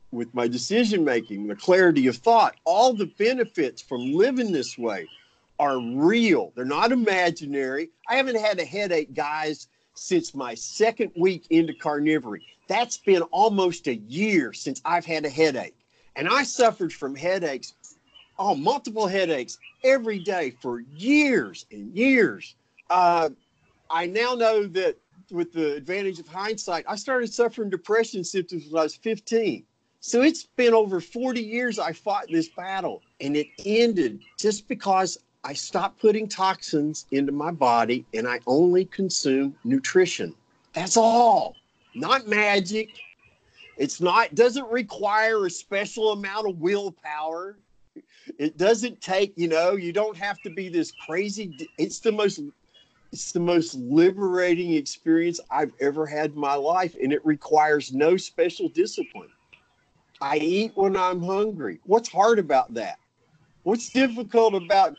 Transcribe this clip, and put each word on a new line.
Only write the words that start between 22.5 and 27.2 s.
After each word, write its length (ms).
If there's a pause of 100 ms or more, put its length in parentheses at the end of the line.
uh, 400 (600)
I 160
now 280
know 320
that 300 (340)
with 220
the 240
advantage 420
of 100
hindsight, 600
I 80
started 360